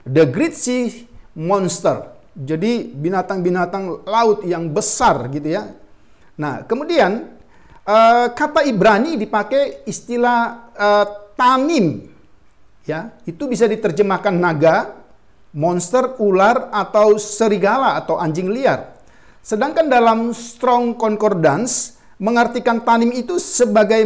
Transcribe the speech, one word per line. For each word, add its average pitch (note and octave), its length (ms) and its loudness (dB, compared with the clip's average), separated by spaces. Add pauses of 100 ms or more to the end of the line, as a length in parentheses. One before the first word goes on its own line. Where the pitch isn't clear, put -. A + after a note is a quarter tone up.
the C#3+ 240 4
great D4+ 240 -2
sea B3 560 -4 (240)
monster. E3+ 800 -2 (240)
Jadi, D#3+ 540 -2
binatang-binatang F3+ 1120 -4
laut G#3+ 400 2
yang E3+ 300 -4
besar, C#3+ 580 0
gitu D3+ 240 -4
ya. G#3+ 160 -8 (640)
Nah, C#3+ 300 -8
kemudian, A#3+ 680 0 (540)
eh, A3+ 420 6
kata D4+ 380 -2
Ibrani A3 480 2
dipakai A3 720 -2
istilah, A#3+ 880 -2
eh, G#3 320 2 (320)
tanim. C4 720 2 (720)
Ya, E3 380 -8
itu F3 240 -10
bisa A3+ 240 0
diterjemahkan G3+ 640 -2
naga, E3 640 0 (560)
monster, F3 640 -2
ular, G#3+ 560 2
atau G#3 480 4
serigala G#3+ 800 0
atau E3+ 160 -2
anjing F3 320 -4
liar. A3+ 480 -2 (400)
Sedangkan D4 480 -2
dalam A#3 480 2
Strong A#3+ 640 -2
Concordance G#3 1040 0 (160)
mengartikan A#3 640 0
tanim A#3 320 2
itu B3+ 240 -4
sebagai A3 680 2